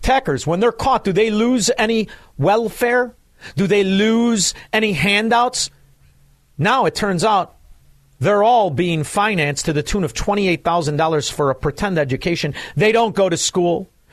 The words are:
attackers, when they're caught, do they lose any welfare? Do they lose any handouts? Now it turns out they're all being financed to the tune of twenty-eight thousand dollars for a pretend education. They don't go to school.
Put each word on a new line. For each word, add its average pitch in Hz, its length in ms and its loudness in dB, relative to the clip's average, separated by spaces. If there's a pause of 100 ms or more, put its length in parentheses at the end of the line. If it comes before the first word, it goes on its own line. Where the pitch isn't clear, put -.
attackers, 233 440 0
when 170 140 0
they're 233 120 2
caught, 262 320 0
do 196 80 0
they 220 180 2
lose 226 480 0
any 220 300 0 (280)
welfare? 233 760 0 (420)
Do 196 100 2
they 202 180 4
lose 220 680 2 (180)
any 220 200 2
handouts? 220 800 0 (880)
Now 220 260 2
it 160 100 0
turns 190 300 -2
out 202 320 0 (640)
they're 202 240 2
all 220 280 4
being 160 340 -2
financed 185 600 -2
to 165 60 -2
the 147 100 -2
tune 196 220 -2
of 135 100 -6
twenty-eight 196 500 -2
thousand 165 320 0
dollars 160 320 0
for 143 220 -2
a 127 40 0
pretend 170 440 -2
education. 147 560 -2 (200)
They 208 180 2
don't 226 220 2
go 190 140 2
to 170 80 0
school. 175 520 -2 (240)